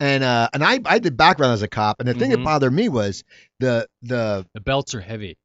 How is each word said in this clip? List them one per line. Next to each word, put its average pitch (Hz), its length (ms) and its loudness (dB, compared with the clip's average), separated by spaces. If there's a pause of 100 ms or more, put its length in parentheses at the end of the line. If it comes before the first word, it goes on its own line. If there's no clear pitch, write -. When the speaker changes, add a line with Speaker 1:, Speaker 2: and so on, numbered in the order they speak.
Speaker 1:
And, 139 200 0
uh, 120 320 2
and 143 80 -2
I, 220 220 2
I 180 160 2
did 175 160 -2
background 156 380 4
as 104 80 -2
a 104 80 -4
cop, 107 320 -2
and 123 80 0
the 123 40 0
thing 123 180 0
that 113 60 4
Speaker 2:
Mm-hmm. 123 60 2
Speaker 1:
bothered 139 300 2
me 139 160 2
was 104 340 -2 (380)
the, 120 260 0 (140)
the 113 520 -4
Speaker 2:
The 107 60 -14
belts 135 360 -4
are 113 40 -8
heavy. 101 460 -12